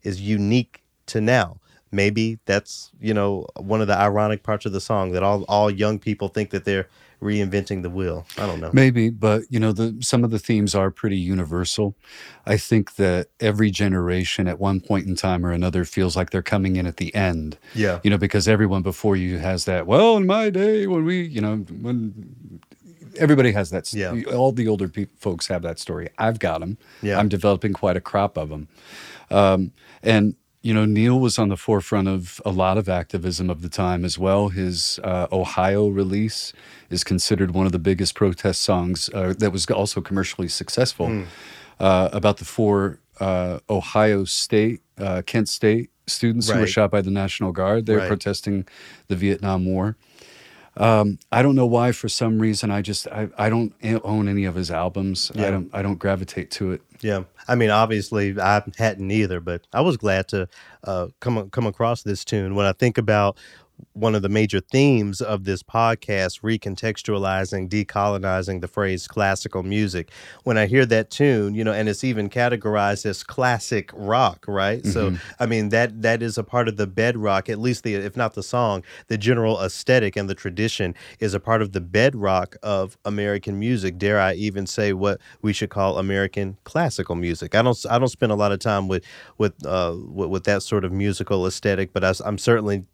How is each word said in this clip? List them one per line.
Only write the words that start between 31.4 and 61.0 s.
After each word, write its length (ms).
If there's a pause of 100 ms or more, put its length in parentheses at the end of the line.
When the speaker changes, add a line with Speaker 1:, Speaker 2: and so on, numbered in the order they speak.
Speaker 2:
the 80
forefront 500
of 380
a 60
lot 260
of 120
activism 600
of 120
the 80
time 340
as 140
well. 320
His, 540
uh, 280
Ohio 560
release 640 (360)
is 140
considered 480
one 140
of 60
the 80
biggest 360
protest 460
songs, 520
uh, 240
that 140
was 160
also 340
commercially 460
successful, 600
Speaker 1:
Mm. 180 (540)
Speaker 2:
uh, 320
about 260
the 80
four, 540 (200)
uh, 400 (100)
Ohio 560
State, 560 (160)
uh, 280
Kent 240
State 400 (180)
students 420
who 60
were 60
Speaker 1:
Right. 80
Speaker 2:
shot 220
by 100
the 100
National 400
Guard. 340
They 80
were 60
Speaker 1:
Right. 80
Speaker 2:
protesting 580 (420)
the 80
Vietnam 500
War. 300 (840)
Um, 420 (120)
I 100
don't 140
know 100
why, 280
for 160
some 280
reason, 320
I 120
just, 260
I, 300
I 120
don't 240 (300)
own 240
any 160
of 120
his 140
albums. 640
I 80
Speaker 1:
Yeah. 80
Speaker 2:
don't, 220
I 80
don't 160
gravitate 540
to 220
it. 80 (180)
Speaker 1:
Yeah. 240 (240)
I 80
mean, 140
obviously, 680
I 240 (160)
hadn't 320
either, 300
but 220 (100)
I 100
was 140
glad 340
to, 200 (340)
uh, 240 (140)